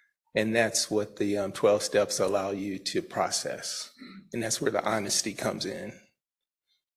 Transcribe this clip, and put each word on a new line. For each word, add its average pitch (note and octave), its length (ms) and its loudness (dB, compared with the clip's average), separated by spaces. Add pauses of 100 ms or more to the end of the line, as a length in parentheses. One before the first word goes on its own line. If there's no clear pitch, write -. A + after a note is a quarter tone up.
(360)
And A2 200 2
that's - 360 2
what G#2 260 0
the, G2+ 200 2
um, G2 140 -2
twelve G#2 300 6
steps - 380 2
allow G2 320 2
you G2 260 -4
to - 240 -2
process. - 880 -4 (420)
And A#2 120 -2
that's A2+ 180 -2
where A#2+ 100 2
the G#2 140 0
honesty G#2 480 0
comes - 320 -2
in. G#2 260 -6 (1040)